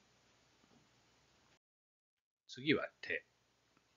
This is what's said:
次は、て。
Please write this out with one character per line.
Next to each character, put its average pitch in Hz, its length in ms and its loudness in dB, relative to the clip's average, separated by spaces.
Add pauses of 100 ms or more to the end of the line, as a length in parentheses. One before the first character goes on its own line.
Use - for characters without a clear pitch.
(2500)
次 135 240 0
は、 - 160 2 (140)
て。 - 240 -6 (720)